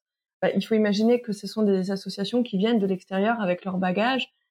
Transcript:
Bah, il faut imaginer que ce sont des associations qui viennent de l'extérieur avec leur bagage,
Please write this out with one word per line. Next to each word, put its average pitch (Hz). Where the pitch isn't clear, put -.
Bah, 185
il 202
faut 220
imaginer 220
que 233
ce 202
sont 220
des 190
associations 196
qui 233
viennent 220
de 196
l'extérieur 196
avec 180
leur 185
bagage, 196